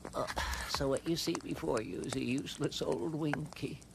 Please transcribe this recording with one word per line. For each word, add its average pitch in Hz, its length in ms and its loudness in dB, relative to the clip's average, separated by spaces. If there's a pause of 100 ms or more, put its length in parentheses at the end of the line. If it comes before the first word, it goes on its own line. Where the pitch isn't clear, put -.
(140)
Uh, 123 120 0 (420)
so - 200 2
what 135 180 2
you 165 100 4
see 160 240 0
before 147 400 0
you 90 200 -4
is 131 160 -2
a 131 80 2
useless - 580 0
old - 320 2
Winky. 151 640 -2 (140)